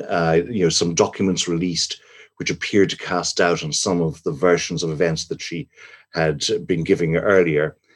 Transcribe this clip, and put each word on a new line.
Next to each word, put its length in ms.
uh, 440
you 140
know, 80
some 240
documents 540
released 520
which 140
appeared 400
to 60
cast 420
doubt 260
on 80
some 280
of 220
the 100
versions 500
of 80
events 360
that 140
she 280
had 320
been 180
giving 320
earlier. 600